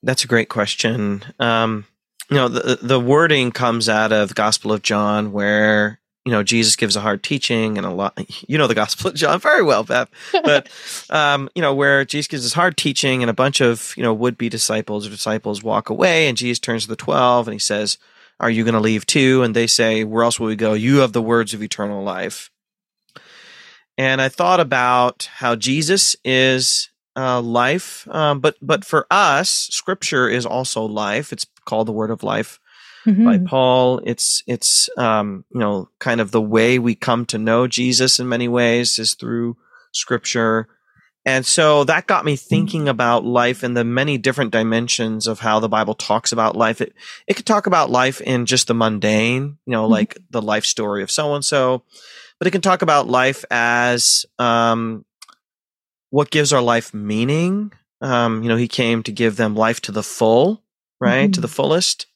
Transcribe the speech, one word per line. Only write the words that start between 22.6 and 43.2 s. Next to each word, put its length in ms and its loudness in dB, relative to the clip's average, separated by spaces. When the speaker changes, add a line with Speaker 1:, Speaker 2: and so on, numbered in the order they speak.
Speaker 1:
And 240 2
I 80 2
thought 300 2
about 720 2
how 220 -2
Jesus 680 0
is, 680 2
uh, 260 -2
life, 680 -2
um, 300 0
but, 200 0
but 240 -2
for 240 0
us, 400 2
Scripture 580 -2
is 160 -2
also 380 -4
life. 500 -4
It's 140 -10
called 220 -2
the 60 -6
Word 180 -4
of 120 -8
Life 360 -4
by 80 4
Speaker 2:
Mm-hmm. 320 4
Speaker 1:
Paul. 580 2
It's, 440 -4
it's, 500 0
um, 540 0
you 100 -6
know, 280 -2
kind 220 -2
of 100 -2
the 100 2
way 360 2
we 160 0
come 340 -2
to 100 -6
know 280 2
Jesus 540 0
in 80 -4
many 220 -2
ways 500 2
is 160 -2
through 400 -6
Scripture. 760 -2
And 200 0
so 400 4
that 200 0
got 200 0
me 100 0
thinking 460 -2
Speaker 2:
Mm-hmm. 80 0
Speaker 1:
about 360 2